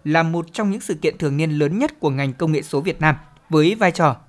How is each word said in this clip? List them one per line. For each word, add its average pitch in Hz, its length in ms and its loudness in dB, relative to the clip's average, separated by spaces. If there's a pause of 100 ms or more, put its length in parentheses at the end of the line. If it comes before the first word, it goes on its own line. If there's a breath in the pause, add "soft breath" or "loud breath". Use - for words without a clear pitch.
là 160 180 2
một 165 300 -4
trong 214 180 -2
những 208 100 -4
sự - 140 -4
kiện 156 240 -2
thường 139 180 -2
niên 156 140 0
lớn 151 280 0
nhất 294 220 -2
của 151 100 0
ngành 135 220 -2
công 160 200 -2
nghệ 147 100 0
số - 180 -4
Việt 165 200 -4
Nam, 156 140 4 (360)
với 165 240 4
vai 214 160 2
trò 151 260 2 (120)